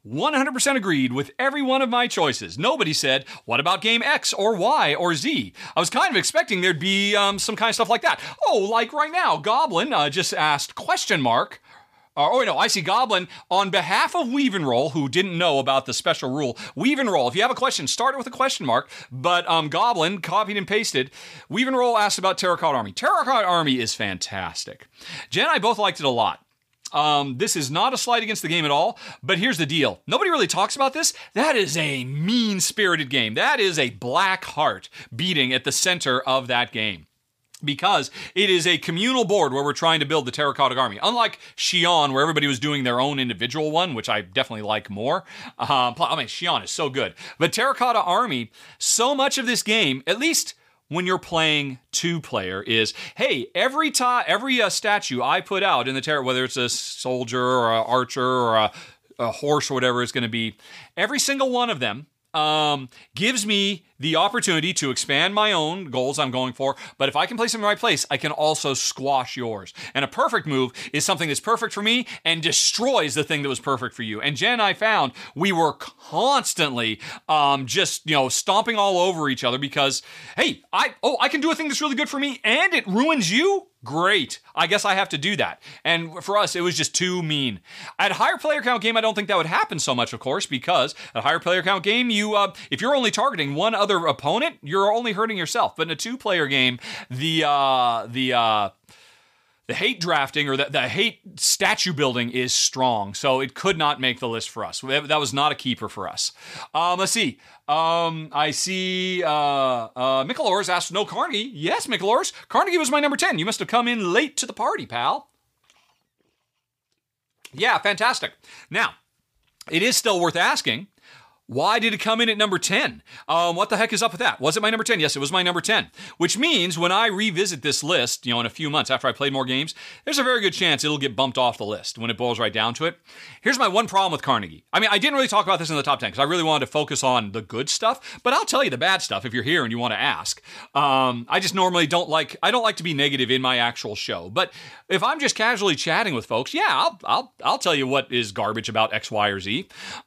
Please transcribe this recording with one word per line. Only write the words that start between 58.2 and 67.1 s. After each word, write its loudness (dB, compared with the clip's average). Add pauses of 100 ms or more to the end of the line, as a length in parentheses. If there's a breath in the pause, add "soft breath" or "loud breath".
or 2
a, 4 (460 loud breath)
a -2
horse 0
or -4
whatever 2
it's -4
gonna -2
be, -4 (400 loud breath)
every 0
single 0
one 0
of -4
them, -4 (260)
um, 0 (260 loud breath)
gives 0
me 0 (140)
the 0
opportunity 0
to -2
expand 0
my 2
own -2
goals -2
I'm 0
going -2
for, -2 (200 loud breath)
but 0
if -2